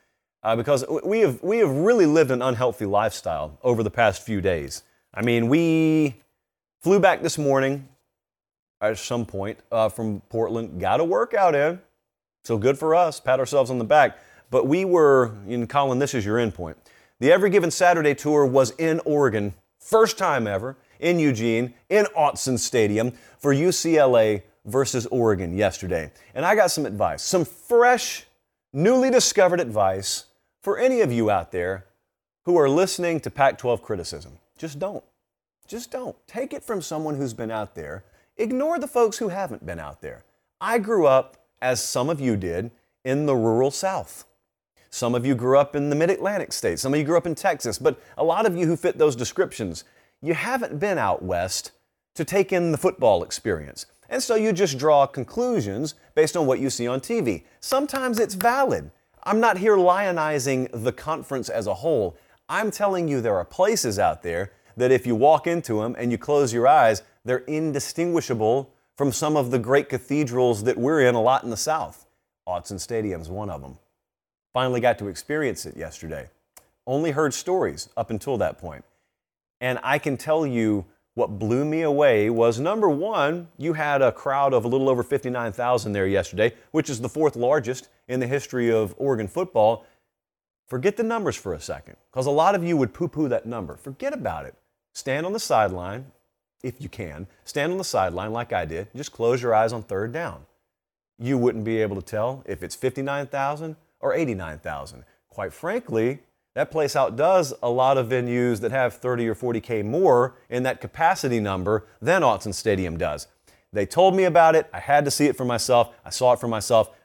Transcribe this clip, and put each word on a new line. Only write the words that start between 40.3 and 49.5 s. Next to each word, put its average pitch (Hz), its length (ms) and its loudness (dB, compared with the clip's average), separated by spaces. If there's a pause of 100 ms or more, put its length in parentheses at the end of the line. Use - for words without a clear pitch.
I 220 180 -2
grew 202 300 2
up, 131 300 4 (240)
as 123 220 -2
some 131 260 -2
of 160 100 -4
you 127 160 0
did, 92 340 -4 (340)
in 139 220 -2
the 139 100 2
rural 117 360 2
South. - 540 -8 (680)
Some 120 240 -2
of 120 100 -2
you 139 80 2
grew 127 240 4
up 143 180 2
in 143 140 -2
the 143 60 0
Mid-Atlantic 185 580 -2
states. 90 280 -4
Some 135 120 -2
of 151 60 0
you 151 60 -2
grew 170 120 2
up - 80 0
in 170 80 -4
Texas. 139 460 -4
But 139 200 0 (180)
a 143 60 -2
lot 175 220 2
of 180 100 0
you 170 120 0
who 165 80 2
fit - 240 -2
those 151 160 4
descriptions, 113 720 -4 (360)